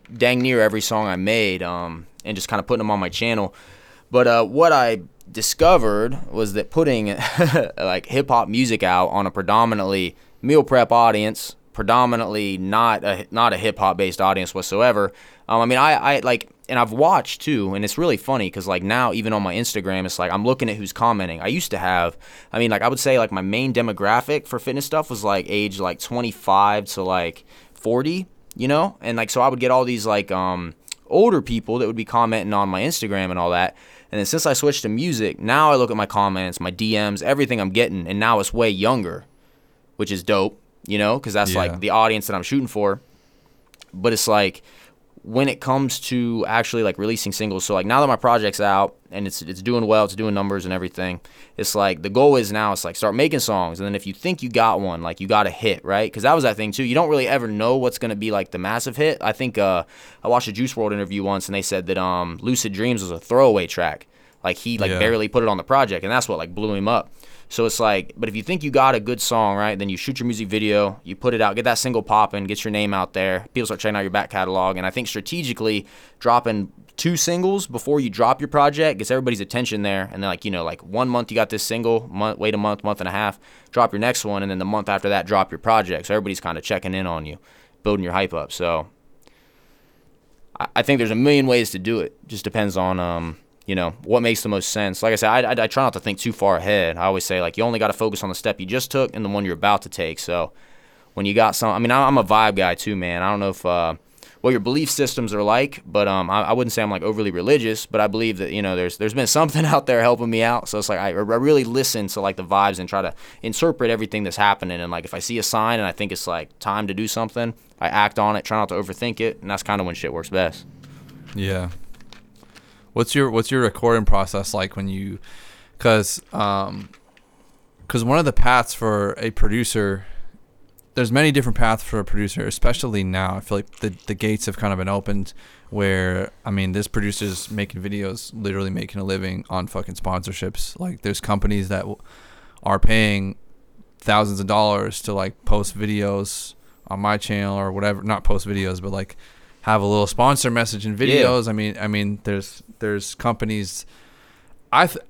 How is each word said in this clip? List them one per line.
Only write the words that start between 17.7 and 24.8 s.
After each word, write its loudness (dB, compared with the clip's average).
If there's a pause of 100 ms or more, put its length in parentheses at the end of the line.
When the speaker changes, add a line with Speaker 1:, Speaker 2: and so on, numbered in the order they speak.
Speaker 1:
and -2
it's -4
really 2
funny -2
'cause, -8
like, -2
now 0
even -2
on 0
my -2
Instagram, -4
it's -6
like -2
I'm -2
looking 0
at -6
who's -10
commenting. -2
I -6
used -2
to -4
have, 0 (380)
I -2
mean, 0
like, 0
I 2
would 0
say, 4
like, 2
my -2
main -2
demographic 0
for -6
fitness -6